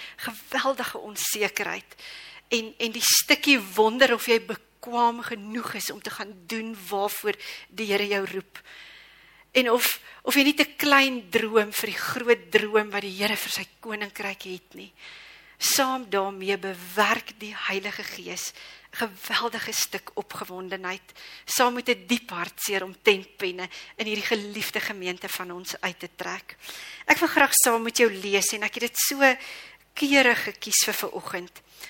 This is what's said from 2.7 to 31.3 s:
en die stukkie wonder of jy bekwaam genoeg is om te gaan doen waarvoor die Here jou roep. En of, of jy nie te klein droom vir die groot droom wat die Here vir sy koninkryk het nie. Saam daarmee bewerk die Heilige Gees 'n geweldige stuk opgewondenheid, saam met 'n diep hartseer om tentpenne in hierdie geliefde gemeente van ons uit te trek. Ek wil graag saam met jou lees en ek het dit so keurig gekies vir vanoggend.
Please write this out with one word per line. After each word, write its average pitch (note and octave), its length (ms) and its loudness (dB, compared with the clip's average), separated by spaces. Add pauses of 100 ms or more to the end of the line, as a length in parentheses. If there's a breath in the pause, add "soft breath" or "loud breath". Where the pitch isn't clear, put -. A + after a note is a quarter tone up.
en A3+ 140 -2
die A#3 120 -4
stukkie - 560 6
wonder A3 540 4
of A3+ 140 0
jy A#3 180 6
bekwaam A#3+ 760 -2
genoeg A3 520 -8
is - 180 -6
om G#3 100 -14
te - 80 -10
gaan G#3 240 -10 (120)
doen A3+ 320 -6 (120)
waarvoor G3+ 460 0 (340 loud breath)
die G3+ 220 -8
Here G3+ 160 2
jou G3+ 180 0
roep. F#3 360 -10 (880 loud breath)
En B3 200 4
of, - 280 2 (220 loud breath)
of - 140 0
jy C#4 80 6
nie D4 120 6
te D4 220 2
klein C4+ 520 4
droom G#3+ 440 2
vir - 160 -2
die F#3 100 -8
groot - 520 0
droom G#3+ 400 4
wat G3+ 100 -2
die G3 160 -8
Here G#3 180 0
vir - 160 -6
sy - 140 -4 (140)
koninkryk G#3 640 -8
het F#3 300 -12
nie. - 180 -16 (680 loud breath)
Saam C4 520 2
daarmee G3 480 -2
bewerk G3 800 -2
die G#3 160 -12 (120)
Heilige G3 360 -4
Gees F3 500 -10 (380 loud breath)
'n - 60 -12
geweldige A3+ 720 -4
stuk - 420 -4
opgewondenheid, F#3 880 -8 (440 loud breath)
saam B3 280 4
met B3 160 -2
'n F#3+ 180 -2
diep A#3 220 0
hartseer F#3 540 -4
om F#3 180 -10
tentpenne F#3+ 680 2 (260 loud breath)
in A3 100 -6
hierdie G#3+ 200 -4
geliefde G#3 540 -2
gemeente F#3 500 -6
van F3+ 220 -8
ons F3+ 300 -10
uit F3+ 180 -6
te F3 160 -12
trek. - 400 -10 (500 loud breath)
Ek - 120 6
wil E4 100 4
graag C#4+ 260 6
saam A3+ 300 4
met A3+ 140 -4
jou A#3 120 6
lees G3 440 0
en G#3+ 100 -6
ek G#3 100 -4
het - 100 -6
dit A#3 140 -4
so C4+ 400 4 (560 loud breath)
keurig C4+ 500 4
gekies - 420 0
vir G#3+ 80 -2
vanoggend. - 680 -8 (280 loud breath)